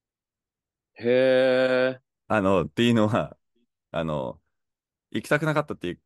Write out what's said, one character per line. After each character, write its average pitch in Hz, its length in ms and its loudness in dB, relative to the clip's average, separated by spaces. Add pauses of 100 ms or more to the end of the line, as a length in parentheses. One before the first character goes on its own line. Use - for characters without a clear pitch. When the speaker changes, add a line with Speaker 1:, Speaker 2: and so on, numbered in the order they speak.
(960)
Speaker 1:
へ 127 1000 2
ー。 - 40 -18 (280)
Speaker 2:
あ 104 140 0
の、 95 240 2
っ 76 40 -8
て - 140 -2
い 120 80 4
う - 20 2
の 107 140 2
は、 95 300 -4 (540)
あ 82 120 -4
の、 71 360 -6 (720)
行 113 140 -8
き - 40 -18
た 147 100 0
く 160 60 -6
な 156 80 -2
か 147 80 -2
っ 147 40 -10
た - 80 -10
っ - 40 -10
て - 120 -10
い 82 160 -10